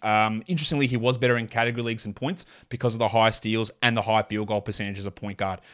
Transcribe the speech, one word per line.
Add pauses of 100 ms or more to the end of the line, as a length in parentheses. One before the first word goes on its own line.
Um,
interestingly,
he
was
better
in
category
leagues
and
points (220)
because
of
the
high
steals (140)
and
the
high
field
goal
percentages
of
point
guard, (120)